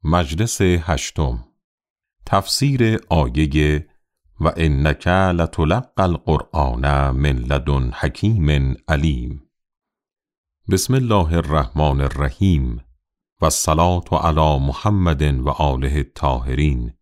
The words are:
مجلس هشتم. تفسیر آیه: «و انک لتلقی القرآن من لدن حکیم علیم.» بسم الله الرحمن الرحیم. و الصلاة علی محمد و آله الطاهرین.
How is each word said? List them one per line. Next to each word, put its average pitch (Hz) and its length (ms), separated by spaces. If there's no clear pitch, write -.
مجلس 85 540
هشتم. 80 840
تفسیر 123 760
آیه: 73 800
«و 80 180
انک 76 500
لتلقی 90 920
القرآن 71 1080
من 67 240
لدن 65 640
حکیم 73 760
علیم.» 71 540
بسم 98 240
الله 107 400
الرحمن 73 680
الرحیم. 67 800
و 82 40
الصلاة 87 680
علی 78 480
محمد 80 600
و 69 280
آله 69 460
الطاهرین. 65 1080